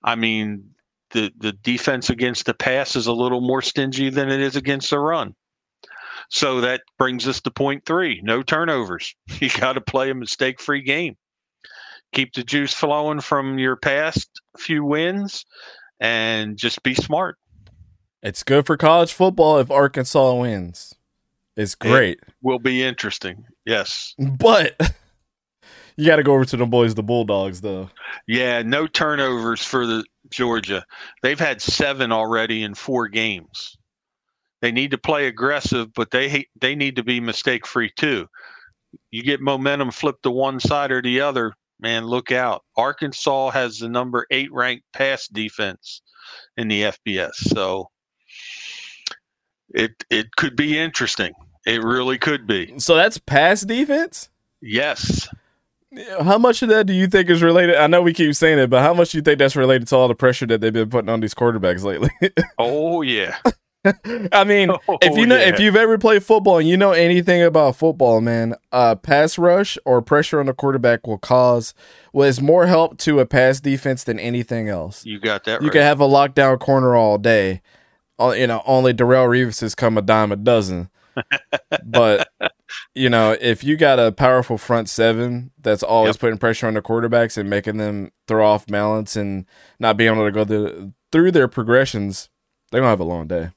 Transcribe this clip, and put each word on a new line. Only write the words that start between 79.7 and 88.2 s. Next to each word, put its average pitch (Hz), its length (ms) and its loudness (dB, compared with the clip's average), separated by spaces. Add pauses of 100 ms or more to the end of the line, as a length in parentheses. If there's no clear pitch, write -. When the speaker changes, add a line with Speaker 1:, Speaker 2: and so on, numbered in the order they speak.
Speaker 2:
come 113 220 2
a 107 40 2
dime 107 300 2
a 98 60 -4
dozen. 98 520 0 (260)
Speaker 1:
<laughs> - 140 -8 (560)
Speaker 2:
But, 113 440 2 (640)
you 131 140 2
know, 110 300 4
if 120 240 -2
you 147 140 0
got 143 220 4
a 113 120 4
powerful 127 460 2
front 117 320 -2
seven 120 600 0 (100)
that's 110 220 0
always 110 320 2
Speaker 1:
Yep. - 60 -20
Speaker 2:
putting 113 180 0
pressure 113 280 -2
on 110 80 -2
the 107 60 -2
quarterbacks 117 560 0
and 101 120 -6
making 101 280 -2
them 104 340 -6 (160)